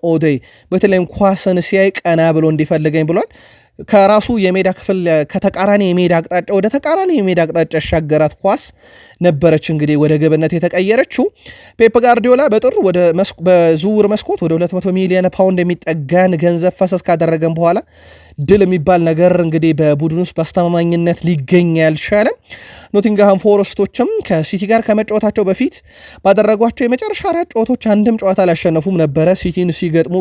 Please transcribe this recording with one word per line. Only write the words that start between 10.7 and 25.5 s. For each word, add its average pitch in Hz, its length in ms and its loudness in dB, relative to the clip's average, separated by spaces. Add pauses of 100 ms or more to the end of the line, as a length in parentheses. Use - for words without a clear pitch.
ፔፕ 220 240 -4
ጋርዲዮላ 240 480 2
በጥር 220 300 0
ወደ 185 200 0 (160)
መስክ-፣ 185 280 -4
በዝውውር 180 640 2
መስኮት 214 340 -4
ወደ 165 120 -2
ሁለት 175 200 -2
መቶ 180 180 -6
ሚሊዮን 185 380 0
ፓውንድ 190 300 0
የሚጠጋን 175 760 0
ገንዘብ 170 380 0
ፈሰስ 185 300 -2
ካደረገን 165 500 0
በኋላ 170 240 0 (600)
ድል 185 240 2
የሚባል 180 400 2
ነገር 165 380 2
እንግዲህ 165 340 0
በቡድን 151 440 0
ውስጥ 180 160 -4
በአስተማማኝነት 170 880 -2
ሊገኝ 170 520 0
ያልቻለ። 165 540 0 (640)
ኖቲንግሃም 202 460 2
ፎረስቶችም 202 720 0 (140)
ከሲቲ 175 400 -4
ጋር 220 180 2
ከመጫወታቸው 214 640 -2
በፊት 196 300 -2 (460)